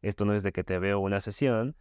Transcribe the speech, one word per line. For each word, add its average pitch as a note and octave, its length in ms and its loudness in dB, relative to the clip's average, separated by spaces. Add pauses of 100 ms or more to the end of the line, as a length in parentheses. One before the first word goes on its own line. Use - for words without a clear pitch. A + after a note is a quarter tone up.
Esto G#2 240 -2
no G#2 100 4
es G2+ 80 0
de G2 80 0
que F#2 120 -4
te F#2 160 -2
veo G2 200 2
una G2 200 0
sesión A#2+ 600 0